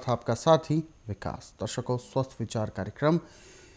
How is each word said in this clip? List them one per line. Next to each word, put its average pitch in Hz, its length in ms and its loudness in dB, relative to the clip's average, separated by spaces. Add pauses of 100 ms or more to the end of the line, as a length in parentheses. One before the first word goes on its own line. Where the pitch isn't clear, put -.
आपका 117 260 0
साथी 160 540 4 (200)
विकास। - 520 -8
दर्शकों, 123 360 -2
स्वस्थ 131 440 -2
विचार 110 300 -4
कार्यक्रम 143 500 2 (560)